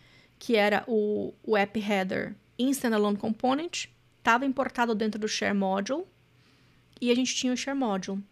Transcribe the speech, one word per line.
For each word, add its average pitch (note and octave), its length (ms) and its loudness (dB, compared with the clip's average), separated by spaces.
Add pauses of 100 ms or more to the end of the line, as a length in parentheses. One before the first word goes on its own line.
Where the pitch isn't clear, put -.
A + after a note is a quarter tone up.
(380)
que - 180 0
era G#3 300 4
o, G#3 560 0
o G#3+ 160 2
app G3+ 200 0
header, G3+ 560 -2 (240)
em B3+ 120 2
standalone G#3+ 480 2
component, B3+ 680 -2 (360)
tava A#3+ 240 4
importado B3 480 0
dentro G#3+ 260 -2
do G#3+ 80 -4
share G3+ 260 0
module G3+ 500 0 (960)
e A#3+ 100 0
a A#3+ 40 6
gente B3 200 0
tinha B3+ 180 -2
o B3 40 -2
share C#4 220 -4
module. G3 540 -2